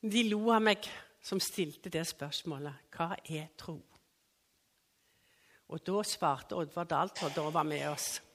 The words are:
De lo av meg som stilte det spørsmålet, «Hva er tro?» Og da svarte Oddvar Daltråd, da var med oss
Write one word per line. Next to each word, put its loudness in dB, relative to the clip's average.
De 4
lo 2
av 8
meg 4
som 0
stilte -4
det 0
spørsmålet, -8
«Hva -2
er -8
tro?» -10
Og -6
da 2
svarte 0
Oddvar -4
Daltråd, 0
da 0
var 2
med -2
oss -4